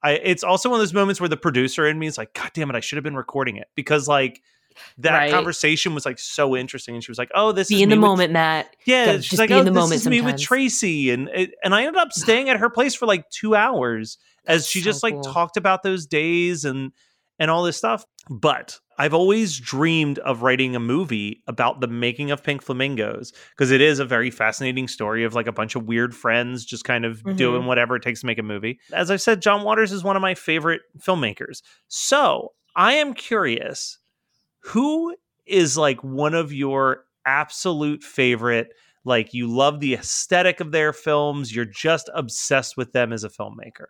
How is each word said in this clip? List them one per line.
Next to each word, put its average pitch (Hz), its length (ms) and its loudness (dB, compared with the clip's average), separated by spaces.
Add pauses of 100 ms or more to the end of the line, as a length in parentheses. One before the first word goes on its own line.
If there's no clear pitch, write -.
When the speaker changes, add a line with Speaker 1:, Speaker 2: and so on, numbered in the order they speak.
Speaker 1:
I, 147 80 4
it's 180 320 0
also 185 260 2
one 240 100 2
of - 20 4
those 180 120 0
moments 196 260 2
where 175 80 -2
the 156 100 0
producer 131 500 0
in 156 120 0
me 160 80 -4
is 151 100 -8
like, 110 160 -10
"God - 200 -10
damn 151 160 -4
it, 127 80 -6
I - 20 -2
should - 160 -8
have 147 80 -6
been 143 140 -6
recording 127 400 -4
it," - 180 -14
because, 147 320 0
like, 135 340 0 (580)
that 156 120 2
Speaker 2:
Right. 147 200 4
Speaker 1:
conversation 160 640 0
was, 147 120 -6
like, 131 140 -6
so 139 360 0
interesting. 127 400 -8
And 117 80 -10
she - 80 -16
was 107 60 -12
like, 123 180 -6
"Oh, 214 160 4
this 190 160 0
Speaker 2:
Be 208 100 2
Speaker 1:
is 196 60 8
Speaker 2:
in 202 60 6
the 214 60 8
Speaker 1:
me 214 40 6
with," 214 80 8
Speaker 2:
moment, 180 240 4
Matt. 160 440 0 (100)
Speaker 1:
Yeah, 254 220 4
Speaker 2:
Gotta 208 140 2
Speaker 1:
she's - 100 -6
Speaker 2:
just 190 80 2
Speaker 1:
like, 220 100 4
Speaker 2:
be 196 80 8
in - 40 10
Speaker 1:
"Oh, - 40 8
Speaker 2:
the 185 60 4
Speaker 1:
this 185 100 4
Speaker 2:
moment 165 140 2
Speaker 1:
is 226 120 0
me 240 140 2
with 240 140 0
Speaker 2:
sometimes. 139 60 -4
Speaker 1:
Tracy." 190 680 0
And 127 240 0
it, 185 300 -2
and 190 120 2
I 214 80 4
ended 320 180 0
up 311 120 -2
staying 254 360 2
at 254 80 4
her 226 120 2
place 240 260 0
for, 240 120 -2
like, 190 220 0
two 214 260 0
hours 127 640 0 (280)
as 160 160 4
Speaker 2:
That's - 80 -6
Speaker 1:
she 190 100 -2
Speaker 2:
so 175 60 -4
Speaker 1:
just, 208 180 -2
like, 220 120 0
Speaker 2:
cool. 139 180 -10
Speaker 1:
talked 170 240 -2
about 190 260 0
those 190 220 -2
days 170 600 0
and, 135 260 -6 (480)
and 160 120 0
all 170 120 0
this 170 140 -2
stuff. 226 280 -4 (240)
But 127 500 -2 (180)
I've 147 160 0
always 185 460 2
dreamed 147 600 0
of 120 220 -4
writing 127 340 2
a 120 40 -2
movie 117 680 -4
about 123 340 -2
the 123 60 -4
making 120 440 -4
of 139 120 -6
Pink 139 180 -4
Flamingos, 123 680 -6 (260)
'cause 131 140 2
it 135 80 6
is 147 200 4
a 139 60 -2
very 123 260 0
fascinating 127 560 -2
story 113 360 -4
of, 113 120 -2
like, 117 120 -2
a 117 40 -6
bunch 107 240 -6
of 120 80 -4
weird 117 320 -2
friends 120 500 -2
just - 180 -12
kind 120 220 -2
of 113 180 -8
Speaker 2:
Mm-hmm. 190 140 -6
Speaker 1:
doing 123 280 2
whatever 123 300 2
it 117 80 -4
takes 120 180 -6
to - 40 -10
make 117 140 -4
a 113 40 -4
movie. 107 360 -8 (120)
As 170 200 -2
I've 196 100 -2
said, 220 200 2
John 208 220 2
Waters 214 280 0
is 196 120 -6
one 196 120 0
of 190 60 0
my 185 140 0
favorite 160 460 -2 (160)
filmmakers. 139 640 -4 (260)
So - 680 0 (220)
I 196 180 4
am 294 200 0
curious, - 840 -4 (600)
who 320 540 -2 (300)
is, 165 320 2
like, 143 260 0
one 139 300 -2
of 165 180 -2
your 135 540 0 (200)
absolute 147 800 -2
favorite, 117 680 0 (320)
like, 120 280 0
you 120 140 -4
love 139 320 2
the 139 140 -2
aesthetic 180 640 0
of 160 140 -8
their 156 180 2
films, 147 640 -2
you're 117 100 -2
just 156 480 -2
obsessed 135 600 -2
with 127 160 -6
them 120 220 0
as 107 100 -8
a 107 60 -10
filmmaker? 107 600 -16